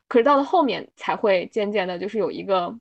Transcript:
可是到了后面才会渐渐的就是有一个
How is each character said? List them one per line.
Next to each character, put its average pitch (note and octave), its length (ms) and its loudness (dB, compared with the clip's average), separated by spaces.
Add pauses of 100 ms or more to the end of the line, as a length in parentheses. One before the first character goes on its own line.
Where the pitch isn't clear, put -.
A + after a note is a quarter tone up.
可 B3+ 120 4
是 B3 40 4
到 C#4 140 4
了 C#4 60 2
后 E4 180 2
面 G3+ 340 -2
才 - 200 -4
会 F#3+ 360 0
渐 G#3 200 -2
渐 G3 160 -2
的 F3+ 100 -6
就 F#3 100 -8
是 G#3+ 120 -6
有 F3 100 0
一 - 140 -10
个 F#3 380 -2